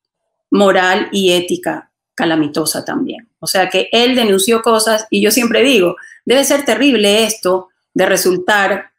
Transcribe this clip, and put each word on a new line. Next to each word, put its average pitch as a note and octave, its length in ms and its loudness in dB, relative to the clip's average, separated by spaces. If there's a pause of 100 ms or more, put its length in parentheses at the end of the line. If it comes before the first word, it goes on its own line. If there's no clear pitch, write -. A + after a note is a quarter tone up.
(500)
moral F#3+ 600 2
y F#3+ 220 0
ética F3 580 -4 (240)
calamitosa D#3+ 680 -2
también. - 440 -8 (120)
O E3 60 -12
sea F#3 220 -2
que - 240 -2
él A#3+ 220 2
denunció A3 480 0
cosas, A3 480 0
y G3+ 120 0
yo G#3 80 2
siempre A3 320 0
digo, G3 340 2 (280)
debe C4 200 2
ser C#4+ 200 0
terrible A3 600 2
esto F#3 440 -2 (240)
de F#3 140 0
resultar, F#3+ 920 0